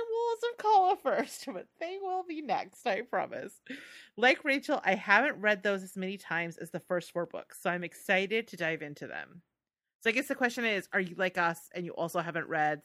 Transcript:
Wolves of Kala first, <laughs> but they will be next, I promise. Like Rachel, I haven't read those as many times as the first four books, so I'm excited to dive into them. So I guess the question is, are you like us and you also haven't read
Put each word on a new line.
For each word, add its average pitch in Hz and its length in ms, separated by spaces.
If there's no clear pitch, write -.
Wolves 466 320
of 466 60
Kala 392 380
first, 226 500
<laughs> 262 60
but - 160
they 349 220
will 370 260
be 311 140
next, 196 440
I 208 160
promise. - 600
Like 247 280
Rachel, 277 400
I 190 120
haven't 208 440
read 208 220
those 196 200
as 190 140
many 190 220
times 170 400
as 165 120
the 170 100
first 175 320
four 175 120
books, - 380
so 180 80
I'm 175 140
excited 196 640
to 190 80
dive 160 260
into 147 240
them. - 360
So 226 80
I - 20
guess 262 160
the 269 60
question 240 300
is, 208 280
are 196 80
you 180 160
like 185 220
us 170 360
and 175 120
you 165 60
also 170 280
haven't 165 280
read 151 360